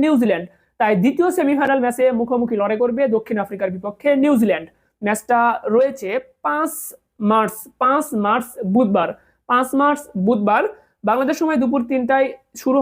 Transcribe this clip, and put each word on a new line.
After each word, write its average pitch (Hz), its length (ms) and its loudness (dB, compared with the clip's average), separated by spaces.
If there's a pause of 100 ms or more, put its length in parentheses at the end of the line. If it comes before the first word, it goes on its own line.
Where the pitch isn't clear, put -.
নিউজিল্যান্ড। 226 420 2 (340)
তাই 220 140 2 (100)
দ্বিতীয় 277 240 2 (100)
সেমিফাইনাল 277 480 2
ম্যাচে 247 200 0 (140)
মুখোমুখি 240 420 -2
লড়াই 208 220 -2
করবে 240 180 -2 (140)
দক্ষিণ 220 280 -4
আফ্রিকার 196 320 -6
বিপক্ষে 202 340 -6 (140)
নিউজিল্যান্ড। 208 440 2 (380)
ম্যাচটা 214 340 0 (360)
রয়েছে 262 340 0 (360)
পাঁচ 302 260 -2 (600)
মার্চ, 220 240 2 (260)
পাঁচ 269 240 2 (200)
মার্চ 233 220 0 (260)
বুধবার, 202 360 2 (400)
পাঁচ 247 180 0 (120)
মার্চ 285 220 2 (240)
বুধবার 214 380 2 (460)
বাংলাদেশ 262 320 0
সময় 311 220 0
দুপুর 262 180 0 (100)
তিনটায় 269 360 2 (360)
শুরু 262 180 2